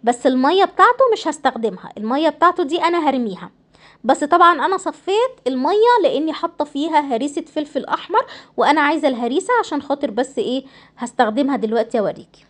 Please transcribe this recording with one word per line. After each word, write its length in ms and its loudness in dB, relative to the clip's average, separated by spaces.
بس 240 0
الميه 380 4
بتاعته 480 4
مش 140 -4
هستخدمها، 720 -4
الميه 320 0
بتاعته 340 2
دي 200 -2
انا 260 0
هرميها، 420 -4
بس 200 2
طبعًا 420 4
انا 120 0
صفيت 540 -2
الميه 560 2
لاني 300 0
حاطه 320 -6
فيها 340 -2
هريسه 420 -4
فلفل 440 -6
احمر، 400 -2
وانا 240 2
عايزه 260 0
الهريسه 520 -2
عشان 220 -4
خاطر 300 -4
بس 260 -4
ايه 260 -2
هستخدمها 600 -2
دلوقتي 420 -2
اوريكي. 500 -6